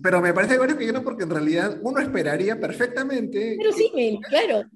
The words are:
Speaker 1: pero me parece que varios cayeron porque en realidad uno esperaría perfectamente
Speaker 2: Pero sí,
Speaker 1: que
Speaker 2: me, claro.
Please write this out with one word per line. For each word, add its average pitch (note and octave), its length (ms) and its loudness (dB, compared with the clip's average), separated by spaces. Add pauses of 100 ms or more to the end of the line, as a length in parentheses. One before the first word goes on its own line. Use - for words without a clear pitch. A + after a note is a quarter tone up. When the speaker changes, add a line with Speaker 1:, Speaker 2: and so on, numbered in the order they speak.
Speaker 1:
pero F#3 200 4
me F3 120 4
parece G3 200 2
que B3+ 80 6
varios C4+ 180 2
cayeron A#3+ 240 -2
porque A3 220 -6
en D#3+ 60 -4
realidad E3 520 0
uno B3 180 -2
esperaría F3+ 600 -2
perfectamente A#3+ 960 -4
Speaker 2:
Pero G#4+ 140 2
sí, - 200 2
Speaker 1:
que A#3+ 200 0
Speaker 2:
me, G#3 80 -4
claro. C4+ 560 0